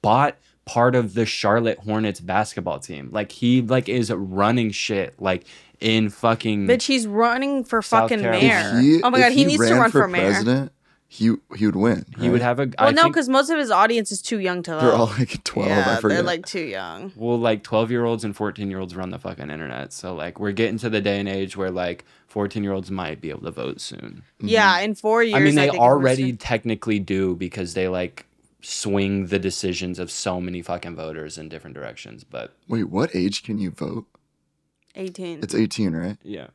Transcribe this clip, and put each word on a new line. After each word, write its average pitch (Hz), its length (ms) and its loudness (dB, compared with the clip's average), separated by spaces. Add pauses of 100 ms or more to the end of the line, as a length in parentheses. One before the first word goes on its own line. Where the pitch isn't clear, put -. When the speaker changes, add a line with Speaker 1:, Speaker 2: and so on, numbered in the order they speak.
Speaker 1:
bought 131 360 2 (260)
part 123 320 2
of 113 200 0
the 113 100 2
Charlotte 110 540 0
Hornets 107 420 -4
basketball 90 580 -4
team. 69 320 -12
Like, 104 220 -6
he, 123 280 2
like, 123 280 0
is 117 220 0
running 101 600 0
shit, 98 500 -4
like, 92 240 -2 (360)
in 110 280 4
fucking 110 580 0
Speaker 2:
Bitch, 240 160 2
he's 247 240 0
running 240 580 0
for 226 160 -2
Speaker 1:
South 226 280 2
Speaker 2:
fucking 226 140 0
Speaker 1:
Carolina. 117 240 4
Speaker 2:
mayor. 180 320 2
Speaker 3:
If - 60 6
he, 160 180 6
Speaker 2:
Oh 247 60 4
my 254 100 4
God, 247 80 6
Speaker 3:
if 254 60 4
Speaker 2:
he 262 60 4
Speaker 3:
he 180 60 8
Speaker 2:
needs 196 200 4
to 226 80 6
Speaker 3:
ran 254 80 6
Speaker 2:
run 233 100 4
Speaker 3:
for 156 120 6
Speaker 2:
for 196 40 2
mayor. 185 240 2
Speaker 3:
president, 240 400 2 (380)
he, 110 240 2 (220)
he 101 100 0
would 95 120 2
win, 104 280 2 (140)
Speaker 1:
He 117 100 0
would 120 120 4
Speaker 3:
right? - 0 -
Speaker 1:
have 123 180 0
a, 139 40 0 (140)
Speaker 2:
Well, 285 120 6
Speaker 1:
I - 20 4
Speaker 2:
no, 320 120 4
Speaker 1:
think 330 120 4
Speaker 2:
'cause 277 140 0
most 269 200 2
of 320 80 0
his 262 140 0
audience 233 400 2
is 196 100 -8
too 220 180 -4
young 180 240 -2
to 170 80 -8
Speaker 3:
They're 156 100 -4
Speaker 2:
vote. 120 120 6
Speaker 3:
all, 113 120 4 (120)
like, - 280 -2
twelve, 101 240 -2
Speaker 2:
Yeah, 107 280 2
Speaker 3:
I 113 40 -2
forget. 110 160 2
Speaker 2:
they're, 175 80 0
like, 175 200 -4
too 175 200 -8
young. 95 500 -10
Speaker 1:
Well, 117 240 -2
like, 113 240 0
twelve-year-olds 117 600 -2
and 101 100 -6
fourteen-year-olds 95 600 -6
run 92 160 -8
the 87 80 -12
fucking 85 300 -12
internet. 71 440 -10
So, 92 220 -12
like, 82 240 -10
we're 107 120 -2
getting 110 280 0
to 117 100 -4
the 107 100 0
day 101 200 0
and 101 100 -4
age 95 260 -4
where, 95 160 -4
like, 90 320 -4 (240)
fourteen-year-olds 98 640 -4
might 85 300 -6
be 78 80 -8
able - 140 -10
to 85 80 -8
vote - 280 -8
soon. - 440 -14 (160)
Speaker 3:
Mm-hmm. - 100 -6
Speaker 2:
Yeah, 202 300 6
in 208 160 -2
four 226 280 2
years, 226 120 0
Speaker 1:
I 135 40 4
mean, 147 180 6
Speaker 2:
I 143 40 6
Speaker 1:
they 139 60 6
Speaker 2:
think 139 80 2
it's 117 60 2
Speaker 1:
already 131 500 6
Speaker 2:
soon. 113 60 -8
Speaker 1:
technically 110 640 -2
do 95 380 0
because 90 360 -8
they, 92 140 -2
like, 92 380 -6 (360)
swing 98 680 -2
the 95 120 0
decisions 90 600 -4
of 87 120 -10
so 90 300 -4
many 90 200 -8
fucking 87 340 -8
voters 78 420 -12
in 80 100 -14
different 76 280 -18
directions. 57 500 -16
But 60 280 -14 (140)
Speaker 3:
Wait, 110 220 -2
what 104 260 -2
age 92 280 -2
can 107 160 -6
you 90 120 -4
vote? - 360 -10 (880)
Speaker 2:
Eighteen. 180 480 -12
Speaker 3:
It's - 120 -8
eighteen, 110 400 0
right? 90 280 -8
Speaker 1:
Yeah. 85 320 -14